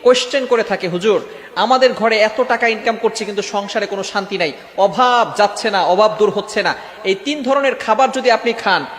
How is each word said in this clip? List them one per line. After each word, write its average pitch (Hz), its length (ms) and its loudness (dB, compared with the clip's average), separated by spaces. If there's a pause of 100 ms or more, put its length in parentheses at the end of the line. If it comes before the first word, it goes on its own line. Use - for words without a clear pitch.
কোয়েশ্চেন 254 420 2
করে 233 180 2
থাকে, 190 240 -4
"হুজুর, 180 340 0 (340)
আমাদের 247 380 4
ঘরে 220 260 0
এত 214 280 2
টাকা 240 200 0
ইনকাম 220 340 -2
করছি 214 240 -2
কিন্তু 202 160 -6
সংসারে 202 440 -4
কোনো 196 180 -6
শান্তি 196 340 -6
নাই, 170 140 0 (260)
অভাব 233 600 2
যাচ্ছে 208 340 2
না, 190 120 2
অভাব 185 360 4
দূর 208 100 4
হচ্ছে 202 340 -4
না।" 165 120 0 (280)
এই 190 120 0
তিন 285 280 -6
ধরনের 269 320 0
খাবার 233 360 0
যদি 247 200 0
আপনি 226 220 0
খান 180 320 -2 (140)